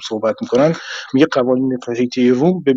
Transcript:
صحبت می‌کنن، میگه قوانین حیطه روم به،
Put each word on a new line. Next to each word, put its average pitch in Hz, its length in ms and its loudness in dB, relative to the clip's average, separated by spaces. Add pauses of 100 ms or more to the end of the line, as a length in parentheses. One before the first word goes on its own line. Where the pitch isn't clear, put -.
صحبت 110 320 -2
می‌کنن، 147 340 2 (400)
میگه 131 180 4
قوانین 127 460 0 (180)
حیطه 123 340 2
روم 160 320 2
به، 139 140 2